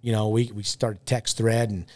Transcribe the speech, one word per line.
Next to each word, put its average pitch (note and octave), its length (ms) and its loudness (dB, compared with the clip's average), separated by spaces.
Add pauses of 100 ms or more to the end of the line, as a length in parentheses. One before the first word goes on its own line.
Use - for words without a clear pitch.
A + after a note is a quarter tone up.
You A#2+ 120 -2
know, G#2+ 160 2
we, A2+ 260 2
we G2+ 80 -8
start G#2+ 400 -4
a - 20 -20
text - 320 -2
thread A2+ 340 2
and, F2+ 140 -4 (120)